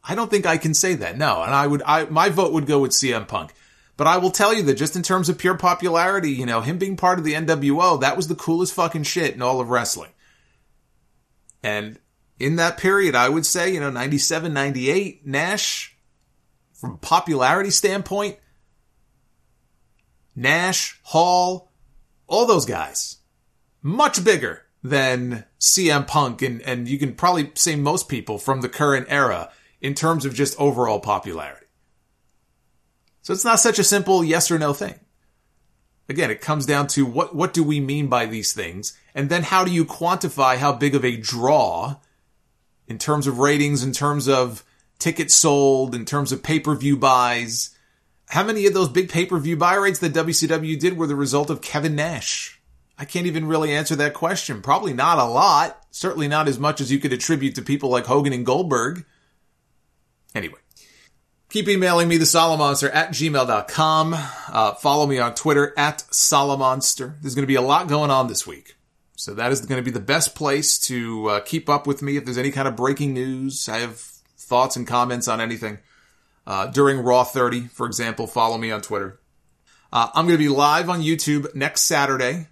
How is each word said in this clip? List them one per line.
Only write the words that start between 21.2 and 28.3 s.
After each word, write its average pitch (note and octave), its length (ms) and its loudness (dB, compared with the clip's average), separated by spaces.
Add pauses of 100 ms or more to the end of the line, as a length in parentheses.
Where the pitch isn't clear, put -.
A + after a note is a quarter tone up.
all A3+ 200 2
those F3 200 4
guys, E2 520 -8 (640)
much G#3 440 0
bigger B2+ 420 0 (160)
than B2+ 640 -2 (140)
C F#3 300 2
M C#3+ 160 2
Punk, C3 380 -2
and, B2 200 -4
and B2 260 -6
you C#3 100 -4
can C#3 160 -4
probably E3+ 400 0
say D#3+ 220 0
most D3 320 -2
people G#2+ 300 -6